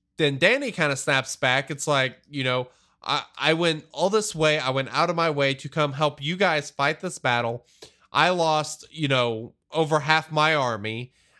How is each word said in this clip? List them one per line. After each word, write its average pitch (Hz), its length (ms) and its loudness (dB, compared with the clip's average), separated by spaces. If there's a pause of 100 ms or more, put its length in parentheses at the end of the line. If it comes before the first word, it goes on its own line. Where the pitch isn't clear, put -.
(160)
then 143 220 0
Dany 233 340 2
kinda 147 240 0
snaps 135 400 -2
back. 135 340 0
It's 139 160 -10
like, 131 320 0 (120)
you 143 140 -6
know, 127 240 -2 (340)
"I, 139 200 -2 (160)
I 147 160 2
went 165 380 0
all 170 180 0
this 214 240 -2
way. 151 240 2
I 131 120 -2
went 131 200 -2
out 156 200 2
of 175 60 -4
my 165 140 2
way 139 240 0
to 135 140 -10
come 147 240 -2
help 139 300 -2
you 160 140 -6
guys 165 340 0
fight 147 300 -2
this 180 180 -8
battle. 120 480 -2 (460)
I 156 180 4
lost, 160 600 0
you 151 180 -2
know, 120 440 0 (180)
over 156 300 2
half 156 320 2
my 151 220 2
army. 117 580 -4 (280)